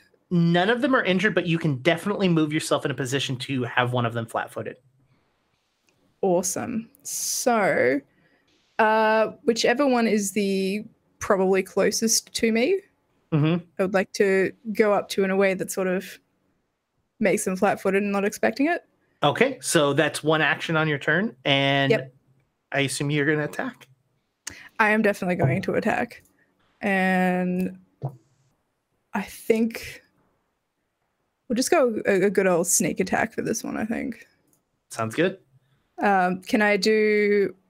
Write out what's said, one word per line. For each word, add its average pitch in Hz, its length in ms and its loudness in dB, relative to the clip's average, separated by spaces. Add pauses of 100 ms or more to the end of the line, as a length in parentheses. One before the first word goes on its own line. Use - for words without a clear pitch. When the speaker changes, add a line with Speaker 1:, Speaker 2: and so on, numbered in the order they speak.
(320)
Speaker 1:
None 175 380 2
of 240 120 0
them 262 140 0
are 220 80 0
injured, 185 320 0
but 180 100 0
you 165 140 0
can 143 180 -2
definitely 180 520 0
move 156 220 2
yourself 151 340 -2
in 143 60 -2
a 123 40 -4
position 131 420 -4
to 127 260 -4
have 123 300 0
one 120 120 0
of 113 80 -4
them 113 120 -6
flat-footed. - 520 -8 (1400)
Speaker 2:
Awesome. 196 680 -2 (140)
So, 233 960 0 (800)
uh, 220 480 2 (160)
whichever 240 420 2
one 240 220 2
is 202 240 0
the 196 520 -2 (360)
probably 190 420 2
closest 202 720 -2
to 226 180 0
me, 285 300 0 (520)
Speaker 1:
Mm-hmm. 160 300 2 (160)
Speaker 2:
I 196 40 2
would 190 100 -2
like 185 200 -2
to 190 380 2 (220)
go 208 200 2
up - 160 0
to 202 140 -2
in 190 80 0
a 190 60 0
way 190 160 2
that - 180 -8
sort 190 160 -2
of 185 320 -4 (1040)
makes 202 240 2
them 185 100 -2
flat-footed 196 480 0
and 202 80 -4
not 196 140 -2
expecting 226 420 -2
it. 339 160 -2 (400)
Speaker 1:
Okay, 220 380 0
so 143 320 2
that's 147 300 0
one 156 180 2
action 151 340 -2
on 156 120 2
your 147 100 -2
turn, 170 360 0 (120)
and 139 460 2
Speaker 2:
Yep. - 220 -2 (600)
Speaker 1:
I 139 80 -2
assume 143 300 -4
you're 147 140 0
gonna 151 200 0
attack. - 420 -10 (920)
Speaker 2:
I 214 100 4
am 220 120 2
definitely 202 340 0
going 175 260 0
to - 140 -4
attack, - 480 -4 (580)
and 185 960 0 (1400)
I 196 80 -4
think - 800 -4 (1500)
we'll 240 80 -4
just 262 160 -2
go 247 340 2
a, 190 200 4
a 208 40 4
good 196 180 2
old 180 200 2
sneak - 320 0
attack - 340 0
for - 100 -6
this - 200 -4
one, - 140 -8
I - 80 -4
think. - 400 -8 (640)
Speaker 1:
Sounds 113 260 -6
good. 190 220 0 (640)
Speaker 2:
Um, 185 400 2
can 220 220 0
I 208 120 4
do 208 800 2 (140)